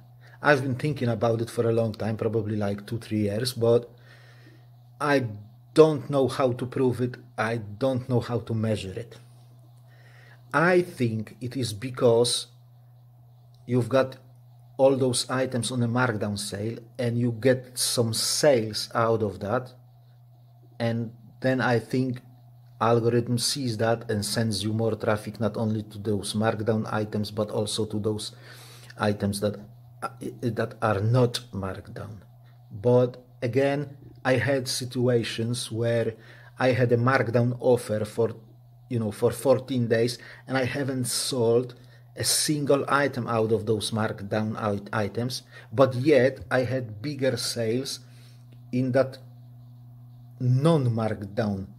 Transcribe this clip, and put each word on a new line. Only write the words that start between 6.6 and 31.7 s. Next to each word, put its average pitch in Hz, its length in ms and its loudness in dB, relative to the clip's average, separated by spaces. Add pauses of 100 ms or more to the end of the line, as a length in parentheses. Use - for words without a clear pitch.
prove 127 340 0
it. 127 160 -4 (220)
I 117 180 0
don't 117 540 -4
know 120 100 2
how 120 200 -4
to - 120 -8
measure 107 400 -2
it. - 240 -12 (1400)
I 175 300 4
think 110 580 -4
it 127 160 -8
is 107 160 -4
because 120 760 2 (1160)
you've 120 240 0
got 131 280 2 (600)
all 135 200 6
those 127 340 0
items 127 420 -2
on 123 100 0
a 117 60 0
markdown 110 500 0
sale 110 400 -6 (200)
and 120 200 0
you 120 140 0
get 123 460 0
some 113 340 0
sales 110 800 0
out 113 280 2
of 92 180 -4
that, 113 320 -4 (1080)
and 117 320 -2 (300)
then 131 200 0
I 117 180 2
think 127 420 -4 (600)
algorithm 117 580 2
sees 123 400 -2
that 113 320 0
and 104 140 -2
sends 110 380 -2
you 107 100 -2
more 110 220 0
traffic, 107 460 -2
not 104 160 0
only 110 260 -2
to - 160 -14
those 98 360 -2
markdown 110 580 0
items, 107 380 -4
but 104 200 -4
also 107 360 -4
to 107 120 -6
those 104 340 -4 (640)
items 104 420 0
that, 104 180 -2 (440)
uh, - 60 -6 (340)
that 117 380 -4
are 107 200 2
not 123 400 2 (120)
markdown. 95 640 -10 (520)